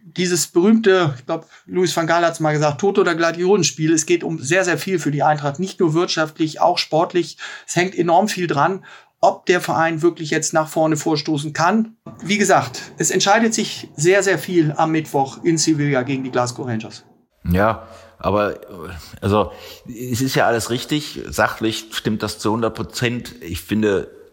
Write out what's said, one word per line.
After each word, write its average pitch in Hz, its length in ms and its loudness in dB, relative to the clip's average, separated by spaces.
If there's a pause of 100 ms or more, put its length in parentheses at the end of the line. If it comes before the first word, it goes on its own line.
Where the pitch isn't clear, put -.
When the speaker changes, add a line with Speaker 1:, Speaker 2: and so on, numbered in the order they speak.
Speaker 1:
dieses 175 440 -2
berühmte, 190 680 4
ich - 80 -18
glaub, 165 220 -6 (180)
Louis 180 320 0
van 165 120 0
Gaal 170 160 4
hat's 165 160 0
mal 151 120 2
gesagt, 151 280 0
Tote- 196 200 2
oder 175 140 2
Gladiolorenspiel. 165 760 2
Es 160 120 2
geht 175 200 0
um 165 160 -6
sehr, 170 240 2
sehr 190 120 0
viel 190 220 -2
für 147 140 -2
die 147 100 0
Eintracht, 147 380 0
nicht 190 180 -6
nur 160 160 2
wirtschaftlich, 160 640 -2
auch 175 180 2
sportlich. 170 600 -2 (280)
Es - 100 -6
hängt 180 200 0
enorm 175 320 4
viel 180 200 -4
dran, 160 360 0 (380)
ob 190 240 2
der 180 140 4
Verein 160 420 -2
wirklich 170 280 0
jetzt 156 220 -2
nach 156 160 0
vorne 156 280 0
vorstoßen 151 560 -2
kann. 196 440 0 (260)
Wie 196 140 0
gesagt, 175 460 2 (160)
es 165 140 -2
entscheidet 220 420 2
sich - 420 -6
sehr, 185 260 4
sehr 190 140 2
viel 156 400 2
am 160 140 2
Mittwoch 147 540 -2
in 170 120 2
Sevilla 147 460 2
gegen 131 220 -4
die 127 80 -8
Glasgow 123 340 -2
Rangers. 110 380 -8 (400)
Speaker 2:
Ja, 98 420 2 (320)
aber, 101 380 0 (640)
also, 101 320 2 (340)
es 120 340 -6
ist 131 140 -2
ja 123 120 2
alles 117 240 0
richtig. 131 580 -6
Sachlich 110 640 -2
stimmt 110 300 -4
das 104 180 -6
zu 107 100 0
hundert 113 240 0
Prozent. 117 680 -6
Ich 85 220 -10
finde, 104 480 0 (220)